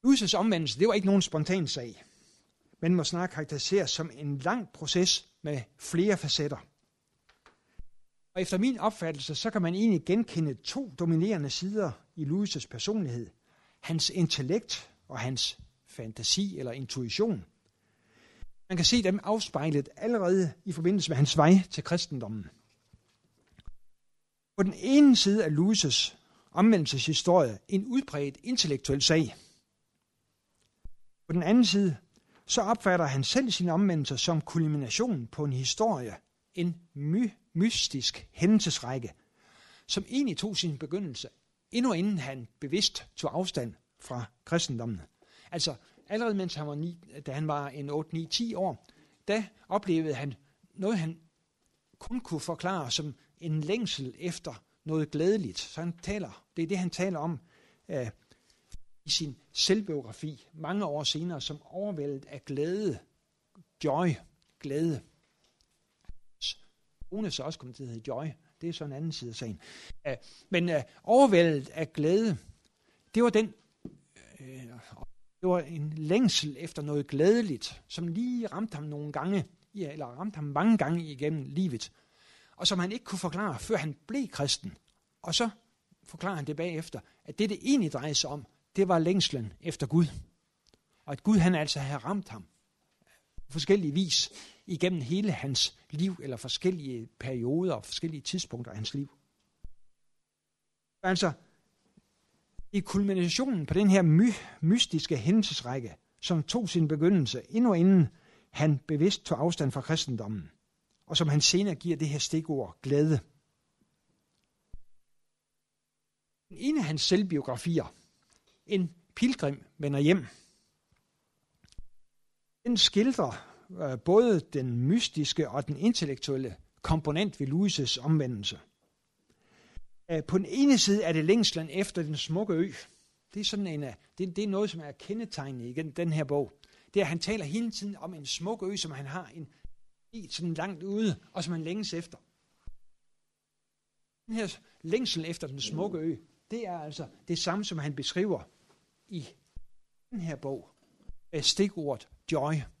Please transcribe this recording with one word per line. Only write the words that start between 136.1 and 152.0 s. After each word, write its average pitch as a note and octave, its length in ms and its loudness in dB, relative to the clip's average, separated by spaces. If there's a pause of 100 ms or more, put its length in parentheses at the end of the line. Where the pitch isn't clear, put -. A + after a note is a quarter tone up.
her D#3 100 2
bog. C#3+ 300 -2 (400)
Det G3+ 60 4
er, G3 40 2
at D3 60 -2
han E3 100 -2
taler G3 260 -4
hele A3 260 -4
tiden G3+ 240 -10
om F3 180 -10
en D3 120 -14
smuk F#3+ 380 -6
ø, G3 120 -6
som - 160 -6
han C#3 140 -10
har D#3+ 280 -10
en, D#3+ 140 -14 (640)
i G#3+ 180 -14
sådan E3 240 -4
langt E3 300 -6
ude, G3+ 320 0 (180)
og F#3 100 -4
som E3+ 100 -4
han D#3+ 100 -4
længes F#3 300 -6
efter. E3+ 240 -10 (2000)
Den A3 80 -8
her A3 240 -6 (220)
længsel E3 440 -2
efter E3 220 -8
den C3+ 140 -10
smukke E3+ 380 -4
ø, D#3+ 160 -2 (360)
det A3+ 160 -8
er F3 120 -8
altså D3+ 280 -10 (200)
det E3 120 -4
samme, G3 260 -2
som E3+ 120 -6
han D3 180 -6
beskriver F3 480 -2 (640)
i D#3+ 180 -10 (840)
den A3 100 -8
her E3 140 -4
bog, C3+ 340 -8 (640)
øh, D3 100 -4
stikordet D#3 640 0 (220)